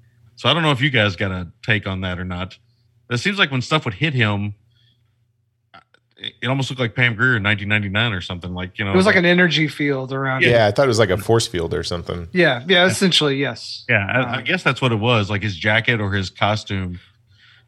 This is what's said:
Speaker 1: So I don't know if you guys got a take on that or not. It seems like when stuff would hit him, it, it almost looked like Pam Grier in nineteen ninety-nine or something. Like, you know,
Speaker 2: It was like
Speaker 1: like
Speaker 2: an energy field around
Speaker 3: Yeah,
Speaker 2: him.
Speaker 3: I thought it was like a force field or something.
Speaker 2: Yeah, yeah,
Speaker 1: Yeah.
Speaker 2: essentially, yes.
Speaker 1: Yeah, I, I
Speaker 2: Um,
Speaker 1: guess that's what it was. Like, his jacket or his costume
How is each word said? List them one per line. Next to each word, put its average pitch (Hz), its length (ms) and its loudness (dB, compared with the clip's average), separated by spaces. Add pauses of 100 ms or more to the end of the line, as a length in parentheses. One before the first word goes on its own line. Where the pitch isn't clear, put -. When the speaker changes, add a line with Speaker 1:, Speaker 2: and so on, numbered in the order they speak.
(360)
Speaker 1:
So - 140 -2
I 143 40 6
don't 165 100 0
know 156 80 4
if 123 100 0
you 151 80 2
guys 107 260 2
got 98 160 -4
a 90 160 -8 (160)
take 90 240 -2
on 95 140 -4
that 90 180 -4
or 92 60 -8
not. 90 320 -8 (520)
It 123 100 -2
seems 196 200 -4
like 165 120 0
when 127 100 -2
stuff 156 240 0
would 113 100 -4
hit 156 180 -2
him, 104 420 0 (1600)
it, 107 240 -12
it 117 60 -4
almost 135 220 -2
looked 127 100 -6
like 117 160 -2
Pam 120 200 2
Grier 123 220 2
in 101 60 -2
nineteen 104 260 0
ninety-nine 107 440 0
or 90 80 -4
something. 90 320 -8
Like, 92 240 -8
you 107 80 -4
know, 95 60 -2
Speaker 2:
It - 40 4
was 190 100 4
like 202 100 4
Speaker 1:
like 190 80 4
Speaker 2:
an - 20 4
energy 170 420 4
field 135 460 -4
around 135 300 -2
Speaker 3:
Yeah, 120 220 4
Speaker 2:
him. - 20 6
Speaker 3:
I 104 40 2
thought 139 140 2
it 131 40 2
was 110 100 2
like 104 100 4
a 90 80 2
force 113 300 2
field 82 260 -4
or 85 100 -2
something. 87 480 -8
Speaker 2:
Yeah, 156 300 2
yeah, 143 60 -14
Speaker 1:
Yeah. 180 180 4
Speaker 2:
essentially, 156 520 2
yes. - 520 -8
Speaker 1:
Yeah, 104 160 4
I, 127 160 0
I 120 160 -4
Speaker 2:
Um, 117 60 -8
Speaker 1:
guess 175 200 -2
that's - 180 0
what 127 100 2
it 110 80 0
was. 107 300 2
Like, 101 140 -2
his 101 120 -4
jacket 107 460 0
or 98 120 -2
his 95 160 -2
costume 98 720 -4 (680)